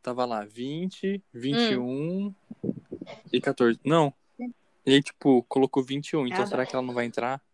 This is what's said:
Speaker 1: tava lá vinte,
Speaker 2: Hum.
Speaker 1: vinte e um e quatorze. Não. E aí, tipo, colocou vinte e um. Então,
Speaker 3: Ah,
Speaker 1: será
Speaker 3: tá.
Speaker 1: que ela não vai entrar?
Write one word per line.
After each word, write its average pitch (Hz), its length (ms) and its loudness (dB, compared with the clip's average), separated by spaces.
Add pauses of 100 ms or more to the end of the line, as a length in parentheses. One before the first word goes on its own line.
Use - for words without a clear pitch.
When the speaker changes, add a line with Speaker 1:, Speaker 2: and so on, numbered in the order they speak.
Speaker 1:
tava 123 220 -2
lá 117 200 -4
vinte, 160 760 -6 (120)
Speaker 2:
Hum. 120 60 -12
Speaker 1:
vinte 220 320 0
e 127 60 0
um 160 560 -4 (960)
e 123 80 2
quatorze. 120 440 2
Não. 151 280 4 (720)
E 135 100 6
aí, 139 80 8
tipo, 127 420 4
colocou 135 380 2
vinte 135 280 -6
e 165 60 -2
um. 139 100 0
Então, 180 160 0
Speaker 3:
Ah, - 40 0
Speaker 1:
será 131 180 -2
Speaker 3:
tá. - 60 -10
Speaker 1:
que - 60 -10
ela 127 80 -2
não 127 80 -6
vai 120 120 0
entrar? 120 360 -4 (140)